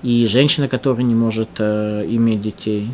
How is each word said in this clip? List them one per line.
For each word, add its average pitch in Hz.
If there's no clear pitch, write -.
и 120
женщина, 139
которая 123
не 117
может, 113
э, 107
иметь 113
детей 107